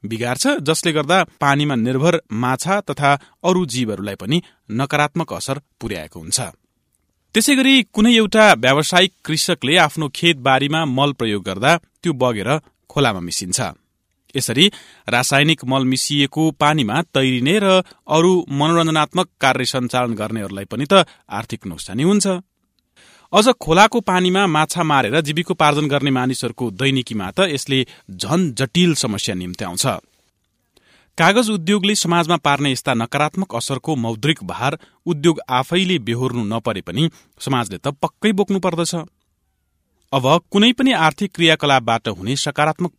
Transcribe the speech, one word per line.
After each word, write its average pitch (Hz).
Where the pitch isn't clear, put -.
बिगार्छ, 113
जसले 160
गर्दा 156
पानीमा 143
निर्भर 131
माछा 131
तथा 143
अरू 180
जीवहरूलाई 104
पनि 135
नकारात्मक 147
असर 135
पुर्याएको 90
हुन्छ। 80
त्यसै 226
गरी 269
कुनै 214
एउटा 220
व्यावसायिक 147
कृषकले 156
आफ्नो 156
खेतबारीमा 139
मल 135
प्रयोग 104
गर्दा 104
त्यो 170
बगेर 120
खोलामा 117
मिसिन्छ। 87
यसरी 135
रासायनिक 139
मल 131
मिसिएको 143
पानीमा 147
तैरिने 135
र 190
अरू 165
मनोरञ्जनात्मक 160
कार्य 131
सञ्चालन 123
गर्नेहरूलाई 101
पनि 117
त 190
आर्थिक 104
नोक्सानी 95
हुन्छ। 196
अझ 208
खोलाको 202
पानीमा 185
माछा 156
मारेर 139
जीविकोपार्जन 151
गर्ने 143
मानिसहरूको 127
दैनिकीमा 117
त 190
यसले 139
झन 98
जटिल 165
समस्या 110
निम्त्याउँछ। 90
कागज 208
उद्योगले 202
समाजमा 170
पार्ने 143
यस्ता 131
नकारात्मक 143
असरको 143
मौद्रिक 117
भार 117
उद्योग 160
आफैले 170
बेहोर्नु 120
नपरे 107
पनि 110
समाजले 117
त 139
पक्कै -
बोक्नु 196
पर्दछ। 170
अब 127
कुनै 214
पनि 262
आर्थिक 165
क्रियाकलापबाट 139
हुने 101
सकारात्मक 151